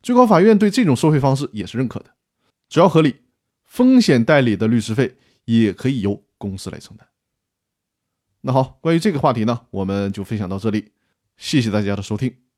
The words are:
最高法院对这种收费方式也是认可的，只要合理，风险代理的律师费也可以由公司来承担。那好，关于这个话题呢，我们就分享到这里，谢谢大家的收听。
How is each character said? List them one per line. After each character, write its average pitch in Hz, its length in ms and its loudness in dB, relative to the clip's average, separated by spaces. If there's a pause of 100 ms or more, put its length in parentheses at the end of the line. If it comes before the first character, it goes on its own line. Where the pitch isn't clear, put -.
最 247 140 -4
高 247 100 6
法 202 160 4
院 214 160 6
对 202 140 4
这 233 140 0
种 147 100 2
收 156 160 0
费 151 80 2
方 135 180 0
式 135 160 -8
也 101 140 -10
是 - 100 -12
认 127 100 -4
可 104 140 -10
的， - 140 -20 (560)
只 151 100 0
要 185 80 6
合 160 140 2
理， 139 140 0 (480)
风 254 360 2
险 131 240 2
代 147 160 2
理 117 160 0
的 104 100 -2
律 113 140 2
师 110 140 -6
费 123 220 -2 (280)
也 113 280 2
可 127 180 -4
以 135 100 -4
由 101 240 -6 (140)
公 95 180 -10
司 - 140 -14
来 - 80 -16
承 - 180 -20
担。 - 100 -20 (1400)
那 135 100 -6
好， 131 280 -2
关 165 140 0
于 165 60 2
这 208 100 0
个 147 80 -4
话 135 140 0
题 110 120 -4
呢， 117 260 -4
我 95 140 -6
们 98 280 -4
就 98 100 -10
分 107 160 -8
享 98 100 -8
到 95 80 -8
这 104 140 -4
里， 104 220 -6 (440)
谢 - 240 -2
谢 113 80 -2
大 104 140 -2
家 101 140 -4
的 101 60 -10
收 107 140 -8
听。 - 320 -8 (100)